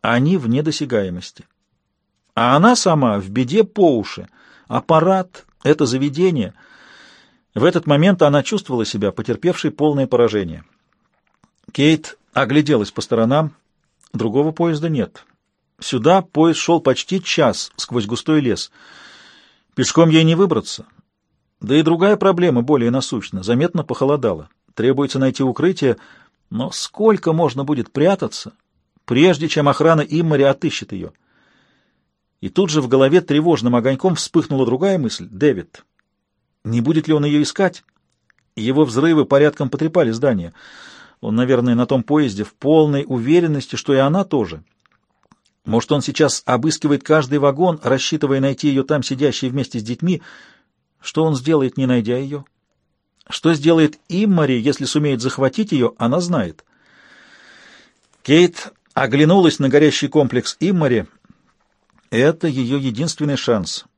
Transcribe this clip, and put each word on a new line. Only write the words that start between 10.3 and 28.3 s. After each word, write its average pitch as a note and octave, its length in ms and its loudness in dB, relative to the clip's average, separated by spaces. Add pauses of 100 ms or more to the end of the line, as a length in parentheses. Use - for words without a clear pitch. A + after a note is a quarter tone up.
Кейт D#3 440 0 (160)
огляделась C3+ 600 0
по - 80 -8
сторонам. C3 540 0 (580)
Другого A#2+ 400 -2
поезда E3 360 -2
нет. C#3 360 -6 (560)
Сюда D3+ 420 2
поезд D#3+ 380 2
шёл E3+ 200 0
почти D#3 420 -2
час - 540 -2
сквозь A#2+ 300 -6
густой D3 340 -2
лес. A#2 300 -4 (1040)
Пешком D#3+ 360 2
ей D#3+ 140 4
не E3 100 4
выбраться. E3 520 -2 (760)
Да A#2+ 160 0
и D#3+ 60 4
другая E3+ 340 2
проблема F3 460 2
более B2 280 2
насущна. A#2+ 520 -6
Заметно C#3+ 420 -2
похолодало. B2 640 -2 (260)
Требуется C3 440 0
найти C3 240 -2
укрытие, C3+ 540 0 (520)
но B2+ 220 -8
сколько G#3 640 0
можно C#3 320 -2
будет C#3 280 -4
прятаться, D#3 600 -2 (520)